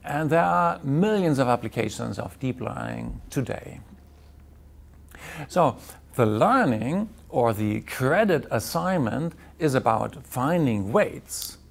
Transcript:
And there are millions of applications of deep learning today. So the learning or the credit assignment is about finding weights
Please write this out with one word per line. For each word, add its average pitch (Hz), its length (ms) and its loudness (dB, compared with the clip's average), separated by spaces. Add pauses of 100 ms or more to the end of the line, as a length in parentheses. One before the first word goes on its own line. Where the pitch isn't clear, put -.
And 147 280 -2
there 165 140 4
are 175 380 2
millions 165 560 2
of 127 100 4
applications 113 680 -2
of - 220 -10
deep 131 220 -4
learning - 680 -6
today. - 520 -6 (1700)
So 156 280 2 (380)
the 123 100 4
learning 156 880 2 (180)
or 120 240 2
the 107 300 -2
credit 160 680 2
assignment 156 840 -2 (240)
is 147 160 0
about 117 500 0
finding 127 680 0
weights - 680 -2 (120)